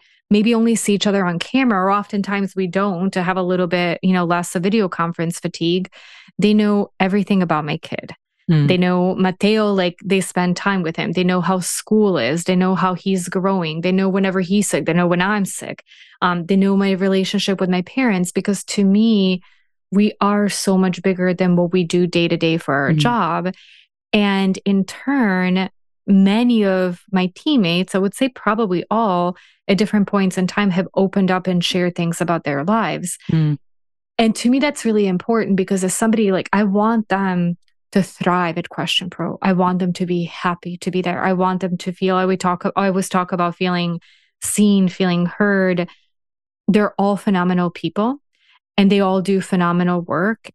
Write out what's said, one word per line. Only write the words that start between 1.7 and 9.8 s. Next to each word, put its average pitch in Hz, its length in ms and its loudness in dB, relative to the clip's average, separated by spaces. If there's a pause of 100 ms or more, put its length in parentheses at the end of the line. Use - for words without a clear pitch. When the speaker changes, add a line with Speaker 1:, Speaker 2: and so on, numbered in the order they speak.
Speaker 1:
or 185 140 2
oftentimes 202 640 -2
we 190 120 -2
don't, 190 440 -2
to 185 120 -2
have 185 120 0
a 185 80 -2
little 180 240 0
bit, 175 340 -2
you 185 120 2
know, 180 100 2
less 175 320 -2
of 175 80 -2
video 202 240 0
conference 170 500 -4
fatigue, 175 520 -2 (500)
they 208 140 4
know 208 380 2 (100)
everything 190 400 2
about 160 240 0
my 147 100 -4
kid. - 380 -12 (360)
Speaker 2:
Mm. 151 180 4
Speaker 1:
They 180 100 4
know 180 380 2
Mateo, 202 580 2
like, 180 300 0